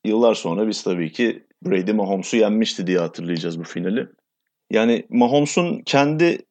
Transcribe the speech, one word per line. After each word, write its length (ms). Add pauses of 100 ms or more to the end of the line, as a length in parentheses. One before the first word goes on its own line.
yıllar 300
sonra 320
biz 160
tabii 280
ki 320 (220)
"Brady 260
Mahomes'u 460
yenmişti." 500
diye 120
hatırlayacağız 600
bu 40
finali. 440 (640)
Yani 380
Mahomes'un 760
kendi 540 (120)